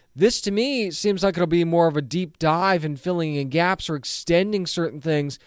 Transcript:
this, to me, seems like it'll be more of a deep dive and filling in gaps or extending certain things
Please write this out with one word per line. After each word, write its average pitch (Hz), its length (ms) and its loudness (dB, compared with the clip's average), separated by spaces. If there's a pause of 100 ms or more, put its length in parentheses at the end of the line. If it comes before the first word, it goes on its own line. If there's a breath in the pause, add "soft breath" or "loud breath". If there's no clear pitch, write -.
(140 soft breath)
this, 196 280 2
to 202 80 -4
me, 226 400 -2
seems 190 320 -2
like 196 140 2
it'll 175 100 2
be 170 180 2
more 170 220 4
of 151 100 0
a 151 60 0
deep 165 360 -6
dive 170 460 2
and 147 160 -6
filling 170 340 -2
in 139 140 -2
gaps 170 400 0
or 156 80 -4
extending 185 720 0
certain 151 340 -4
things 147 460 -2